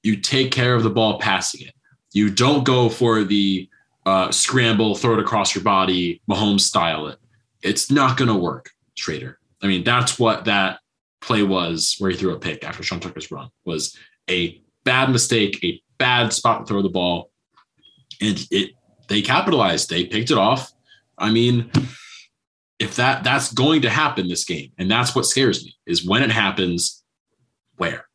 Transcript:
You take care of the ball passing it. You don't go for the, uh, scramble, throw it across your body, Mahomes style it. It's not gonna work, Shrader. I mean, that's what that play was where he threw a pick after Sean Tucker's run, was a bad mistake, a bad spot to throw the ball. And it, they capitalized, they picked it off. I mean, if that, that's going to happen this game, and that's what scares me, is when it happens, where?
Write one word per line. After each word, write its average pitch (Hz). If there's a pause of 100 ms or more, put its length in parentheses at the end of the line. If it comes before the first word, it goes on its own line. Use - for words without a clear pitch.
You 107
take 131
care 123
of 113
the 110
ball 107
passing -
it. - (380)
You 104
don't 123
go 123
for 113
the, 95 (380)
uh, 95
scramble, 110
throw 117
it 107
across 101
your 92
body, 92
Mahomes 101
style 80
it. 71 (440)
It's -
not 131
gonna 117
work, 80 (280)
Shrader. 67 (260)
I 98
mean, 90
that's 123
what 110
that 98 (400)
play 107
was 87
where 95
he 87
threw 92
a 78
pick 80
after -
Sean 92
Tucker's 85
run, 76 (160)
was 80 (320)
a - (240)
bad 131
mistake, 117
a - (160)
bad 123
spot 110
to -
throw 98
the 95
ball. 90 (920)
And 104
it, 95 (360)
they 104
capitalized, 123
they 90
picked 113
it 143
off. 113 (460)
I 107
mean, 120 (1080)
if 104
that, 123
that's 127
going 143
to 120
happen 104
this -
game, 76
and 92
that's 123
what 131
scares -
me, - (120)
is 85
when 110
it 117
happens, 95 (760)
where? -